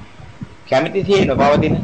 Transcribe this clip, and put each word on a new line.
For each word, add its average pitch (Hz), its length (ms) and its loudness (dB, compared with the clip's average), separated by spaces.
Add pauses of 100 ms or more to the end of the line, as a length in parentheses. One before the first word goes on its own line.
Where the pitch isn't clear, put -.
(640)
කැමැතිසේ 175 600 0
නොපවතින 143 600 2